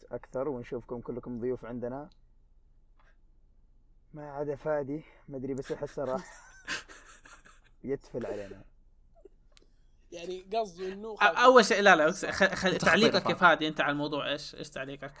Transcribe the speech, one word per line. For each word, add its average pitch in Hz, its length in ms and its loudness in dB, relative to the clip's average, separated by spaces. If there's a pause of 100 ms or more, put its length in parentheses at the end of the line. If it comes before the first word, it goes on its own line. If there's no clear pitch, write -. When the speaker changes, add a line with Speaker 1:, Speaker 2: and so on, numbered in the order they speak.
(120)
Speaker 1:
أكثر، 127 380 -8
ونشوفكم 120 520 -10
كلكم 120 380 -10
ضيوف 120 260 -6
عندنا. 123 440 -10 (2000)
ما 147 180 -16
عدا 143 240 -6
فادي، 147 480 -4 (260)
ما 139 80 -10
أدري، 131 160 -6
بس 127 180 -8
أحسه 143 320 -8
راح 131 200 -4 (840)
Speaker 2:
<laughs> - 760 -20
Speaker 1:
يتفل 131 420 -8
علينا. 98 380 -12 (1500)
Speaker 3:
يعني 180 420 -12
قصده 190 400 -6
إنه 214 280 -12
Speaker 4:
أ-، - 20 4
أول 240 420 8
شيء، 202 160 2
لا، 196 140 8
لا، 151 100 6
أوكسي، - 260 -2
خ-، 190 220 2
خ-، 190 120 -2
Speaker 2:
أنت 185 160 0
Speaker 4:
تعليقك 185 340 4
Speaker 2:
خطير، 180 140 0
Speaker 4:
يا 170 60 0
فادي 156 320 4
أنت 151 140 -4
على 143 100 0
الموضوع، 143 400 -4
إيش، 147 240 -10
إيش 143 140 -14
تعليقك؟ 139 520 -12